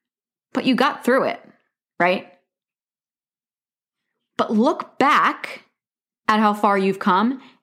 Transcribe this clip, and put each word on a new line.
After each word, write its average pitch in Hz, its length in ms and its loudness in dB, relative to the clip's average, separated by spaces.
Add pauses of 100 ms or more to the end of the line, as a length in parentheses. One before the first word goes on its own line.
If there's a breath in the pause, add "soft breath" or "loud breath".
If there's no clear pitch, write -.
(520)
But - 120 -6
you 247 120 2
got - 280 -2
through 240 200 2
it, - 160 -6 (580)
right? 180 340 -2 (2000)
But 214 160 -4
look 240 460 -2
back - 680 0 (640)
at 214 120 4
how 208 140 2
far 202 240 2
you've 190 200 0
come 214 440 0 (200 loud breath)